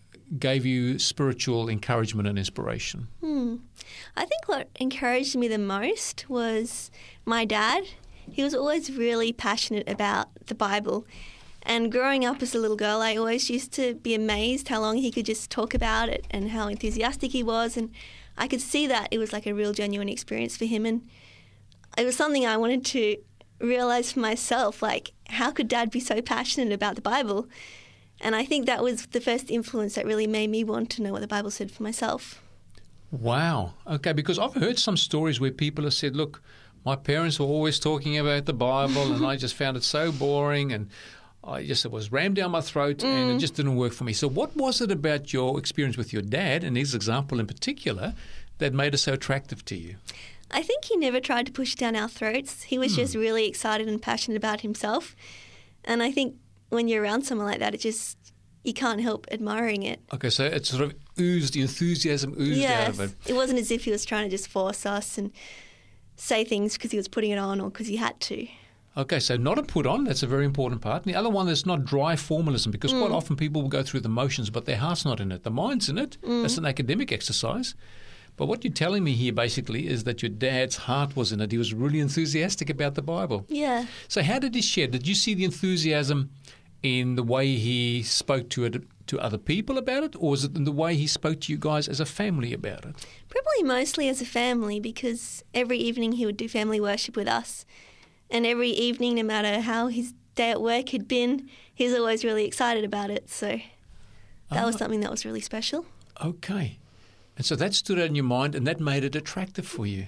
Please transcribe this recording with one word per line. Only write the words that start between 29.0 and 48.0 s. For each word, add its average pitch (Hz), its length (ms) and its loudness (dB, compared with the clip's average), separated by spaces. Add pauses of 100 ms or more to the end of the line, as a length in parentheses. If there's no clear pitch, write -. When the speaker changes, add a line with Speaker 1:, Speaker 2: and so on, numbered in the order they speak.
Speaker 2:
the 240 140 -2
first 254 300 0
influence 226 440 -2
that - 100 -2
really 214 220 0
made 214 220 0
me 220 140 0
want 226 280 -2
to 240 120 -6
know 196 80 -2
what 202 100 -4
the 208 60 -8
Bible 208 240 -2
said 202 200 -6
for - 120 -10
myself. - 580 -4 (720)
Speaker 1:
Wow. 120 640 2 (140)
Okay, 151 260 0
because 156 260 0
I've 262 160 0
heard 240 240 2
some 196 180 2
stories 151 420 2
where 131 120 2
people 147 340 -2
have 139 80 2
said, 139 220 0
"Look, 151 260 -2 (420)
my 131 120 2
parents 151 440 0
were 143 60 4
always 151 340 2
talking 151 380 2
about 143 280 2
the 156 80 0
Bible 135 600 4
and 147 120 2
I 135 120 2
just 123 180 -4
found 135 220 0
it 120 60 -4
so 156 280 2
boring 143 640 2
and 104 160 -4 (540)
I 135 200 -6
just, 143 220 0
it 117 60 -6
was 107 200 -6
rammed 180 260 2
down 180 140 0
my 165 100 2
throat 147 420 0
and 262 280 2
it 123 40 2
Speaker 2:
Mm. 131 40 2
Speaker 1:
just 156 160 0
didn't 139 200 2
work 123 180 2
for - 100 -6
me." 113 100 -2
So 147 140 0
what 233 300 0
was 262 240 2
it 202 100 2
about 151 420 0
your 147 260 2
experience 135 380 -2
with 113 140 -4
your 110 120 -2
dad, 143 400 0
and 135 120 0
his 135 200 0
example 120 440 0
in 107 80 0
particular, 156 680 -4 (420)